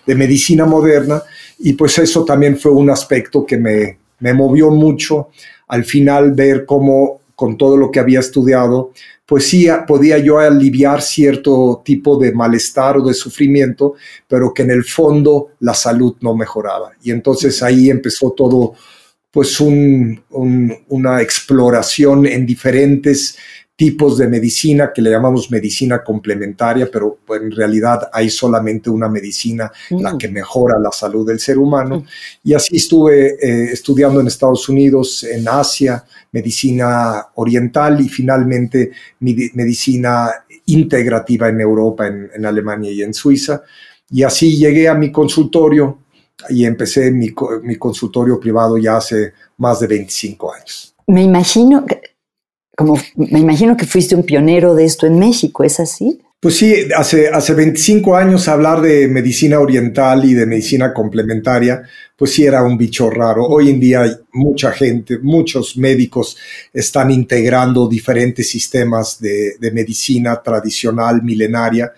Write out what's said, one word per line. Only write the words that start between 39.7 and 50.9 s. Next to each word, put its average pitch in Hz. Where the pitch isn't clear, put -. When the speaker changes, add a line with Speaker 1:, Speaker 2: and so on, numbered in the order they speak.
Speaker 1:
integrativa 120
en 113
Europa, 110
en, 101
en 107
Alemania 104
y 101
en 107
Suiza. 139
Y 131
así 156
llegué 151
a 160
mi 151
consultorio 147
y 123
empecé 120
mi 117
co-, 117
mi 120
consultorio 120
privado 113
ya 110
hace 107
más 120
de 113
veinticinco 101
años. -